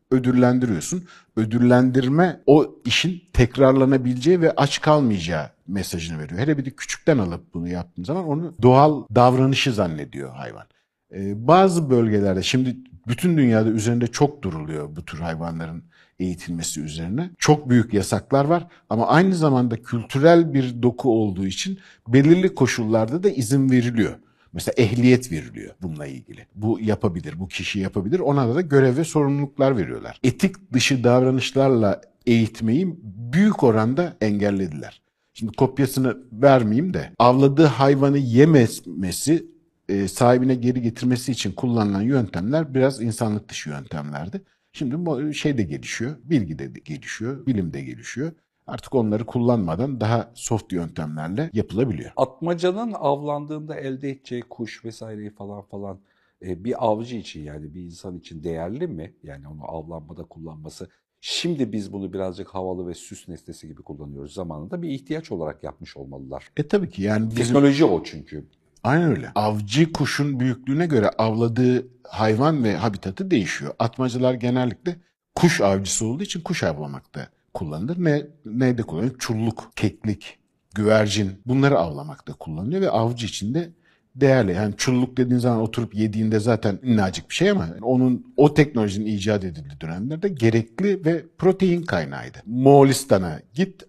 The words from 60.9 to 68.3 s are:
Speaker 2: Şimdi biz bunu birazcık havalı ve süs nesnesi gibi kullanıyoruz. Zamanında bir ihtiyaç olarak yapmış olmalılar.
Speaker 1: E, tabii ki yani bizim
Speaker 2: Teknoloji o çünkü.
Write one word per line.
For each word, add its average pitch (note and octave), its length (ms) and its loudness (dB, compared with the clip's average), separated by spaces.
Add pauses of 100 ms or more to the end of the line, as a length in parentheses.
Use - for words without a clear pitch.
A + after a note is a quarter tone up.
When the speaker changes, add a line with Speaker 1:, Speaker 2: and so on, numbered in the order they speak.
Speaker 2:
Şimdi C#3 520 -4
biz G2 200 -8
bunu G2 200 -10
birazcık F#2 360 -8
havalı F#2 400 -8
ve F2 60 -10
süs - 340 -20
nesnesi E2 400 -18
gibi D2+ 140 -20
kullanıyoruz. D2 520 -16
Zamanında F2+ 480 -10
bir E3+ 60 -8
ihtiyaç D3+ 440 -10
olarak D#2 320 -8
yapmış - 320 -16
olmalılar. C2+ 600 -16
Speaker 1:
E, D3+ 120 -4
tabii G3+ 220 -2
ki F#3+ 120 -8
yani A2 280 0
bizim A#2+ 140 -2
Speaker 2:
Teknoloji C#3 400 4
o F2+ 200 2
çünkü. D2 400 -14 (400)